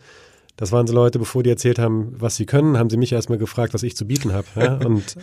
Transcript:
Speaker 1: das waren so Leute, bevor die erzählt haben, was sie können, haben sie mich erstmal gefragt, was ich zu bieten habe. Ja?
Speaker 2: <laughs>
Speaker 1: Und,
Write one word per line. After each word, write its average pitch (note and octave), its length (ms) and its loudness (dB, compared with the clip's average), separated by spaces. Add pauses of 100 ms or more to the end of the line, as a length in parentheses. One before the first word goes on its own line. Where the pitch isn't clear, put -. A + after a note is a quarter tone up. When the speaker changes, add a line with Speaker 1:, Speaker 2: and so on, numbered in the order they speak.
(560)
Speaker 1:
das G2+ 160 -4
waren A#2+ 140 4
so A2+ 60 -2
Leute, A#2+ 260 4
bevor A#2 240 -2
die B2 80 4
erzählt A#2+ 280 2
haben, A2+ 400 -2
was A2+ 180 -4
sie A2 80 -2
können, C#3+ 320 2
haben A#2 140 2
sie A2+ 80 0
mich B2 140 0
erstmal A#2 260 -2
gefragt, A2 340 -2
was A2 100 -4
ich A#2+ 140 -6
zu G#2 100 -6
bieten C3 260 -2
habe. G2 140 -2 (100)
Ja? B2 180 2
Speaker 2:
<laughs> C3+ 120 -4
Speaker 1:
Und, G#2+ 360 -2